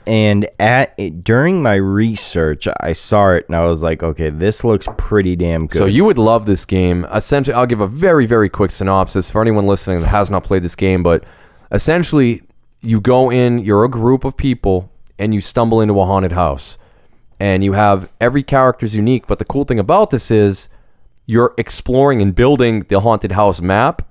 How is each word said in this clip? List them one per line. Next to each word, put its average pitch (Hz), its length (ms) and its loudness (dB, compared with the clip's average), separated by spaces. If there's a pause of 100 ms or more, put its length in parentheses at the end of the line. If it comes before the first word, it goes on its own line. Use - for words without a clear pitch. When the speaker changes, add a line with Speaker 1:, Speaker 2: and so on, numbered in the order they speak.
Speaker 1:
and 107 400 2 (140)
at, 123 360 0 (280)
during 156 360 2
my 113 140 2
research, 98 960 -2 (120)
I 85 120 -4
saw 101 400 2
it, 82 160 0
and 85 80 -4
I 85 100 2
was 82 160 0
like, 82 220 -4
"Okay, 78 260 -4
this 90 320 -4
looks 110 240 -2 (100)
pretty 95 380 0
damn 82 320 -2
good." - 120 -4
Speaker 2:
So 98 80 2
you 123 180 2
would 185 140 2
love 110 280 2
this 98 180 0
game. 90 480 0
Essentially, 139 400 -2
I'll 123 140 0
give 117 140 -2
a 98 80 -2
very, 151 380 2
very 110 220 2
quick 95 220 -2
synopsis 95 580 -2
for 107 140 -2
anyone 107 240 2
listening 95 340 -2
that 80 80 -2
has 101 220 0
not 95 140 -2
played 95 180 0
this 87 140 -8
game, 92 260 0
but 85 220 2 (480)
essentially, 147 680 0 (380)
you 110 200 0
go 127 300 2
in, 123 280 2
you're 104 260 2
a 127 60 0
group 123 340 0
of 135 120 -8
people, 98 540 -2 (280)
and 107 160 -2
you 101 60 -2
stumble 113 400 0
into 104 200 2
a 95 60 2
haunted 95 260 0
house. 80 460 -4 (640)
And 98 240 0
you 98 80 0
have, 101 380 0 (100)
every 135 240 0
character's 127 500 0
unique, 113 320 0
but 101 140 -4
the 101 40 -6
cool 143 200 -4
thing 117 160 0
about 156 300 0
this 120 200 -4
is 104 380 2 (580)
you're 117 320 2
exploring 127 640 0
and 98 120 0
building 120 540 2
the 98 120 2
haunted 107 320 0
house 95 280 2
map 104 500 0